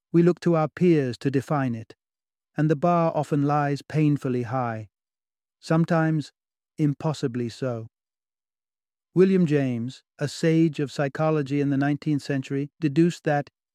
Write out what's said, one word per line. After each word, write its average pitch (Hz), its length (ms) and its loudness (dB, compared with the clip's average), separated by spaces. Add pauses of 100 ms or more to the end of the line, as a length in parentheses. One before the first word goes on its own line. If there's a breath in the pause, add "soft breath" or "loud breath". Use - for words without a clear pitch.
(120)
We 170 100 6
look 170 180 2
to 170 140 2
our 156 140 2
peers 151 500 2
to 139 120 -2
define 131 440 -2
it, - 200 -14 (640)
and 151 140 2
the 156 60 2
bar 170 380 2
often 147 280 0
lies 143 400 0
painfully 143 600 0
high, 113 440 -6 (720)
sometimes 160 680 0 (460)
impossibly 139 720 -2
so. 113 400 -8 (1300)
William 185 320 4
James, 131 580 -4 (140)
a 143 100 -4
sage 160 500 0
of 143 140 -6
psychology 147 680 -2
in 139 100 0
the 139 60 0
nineteenth 143 460 -2
century, 139 480 -6 (100)
deduced 160 440 0
that 147 260 -2 (240)